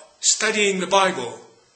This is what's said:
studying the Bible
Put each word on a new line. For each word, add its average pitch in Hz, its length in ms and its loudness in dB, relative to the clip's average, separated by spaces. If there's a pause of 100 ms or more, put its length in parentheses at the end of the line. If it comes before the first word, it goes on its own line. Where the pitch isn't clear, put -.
(200)
studying 208 600 0
the 175 80 -6
Bible 185 520 0 (360)